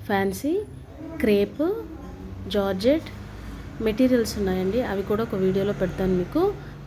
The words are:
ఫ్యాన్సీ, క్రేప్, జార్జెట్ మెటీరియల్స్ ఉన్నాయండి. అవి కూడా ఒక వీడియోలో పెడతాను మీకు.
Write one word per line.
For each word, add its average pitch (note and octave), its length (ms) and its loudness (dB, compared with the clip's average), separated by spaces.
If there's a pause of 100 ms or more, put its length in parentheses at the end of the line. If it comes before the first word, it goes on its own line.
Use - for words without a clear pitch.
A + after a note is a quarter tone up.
ఫ్యాన్సీ, G3 540 0 (600)
క్రేప్, G3+ 400 2 (840)
జార్జెట్ G3+ 600 2 (760)
మెటీరియల్స్ A3+ 540 4
ఉన్నాయండి. F#3+ 440 2
అవి G3+ 220 -2
కూడా G#3 200 0
ఒక A3+ 120 -2
వీడియోలో G3 380 2
పెడతాను F#3+ 400 0
మీకు. D4 400 2 (340)